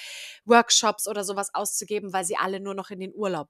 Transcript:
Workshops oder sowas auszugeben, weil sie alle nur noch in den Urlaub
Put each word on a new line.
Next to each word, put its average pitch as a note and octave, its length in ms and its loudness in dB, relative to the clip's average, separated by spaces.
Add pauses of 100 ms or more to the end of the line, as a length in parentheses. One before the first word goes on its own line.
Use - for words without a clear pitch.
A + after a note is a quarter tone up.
(460)
Workshops A3+ 640 6
oder G#3 160 -4
sowas G3 320 -4
auszugeben, G3+ 580 -4
weil F#3+ 120 0
sie F#3+ 120 -2
alle F#3+ 220 0
nur G3 160 -6
noch F#3+ 160 -8
in F#3+ 80 -10
den F#3+ 160 -8
Urlaub F3+ 340 -2